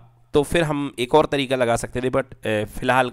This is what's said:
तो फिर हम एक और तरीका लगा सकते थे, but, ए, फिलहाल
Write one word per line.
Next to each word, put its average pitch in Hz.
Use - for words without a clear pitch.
तो 147
फिर 170
हम 143
एक 123
और 151
तरीका 139
लगा 117
सकते 123
थे, 127
but, 131
ए, 107
फिलहाल 127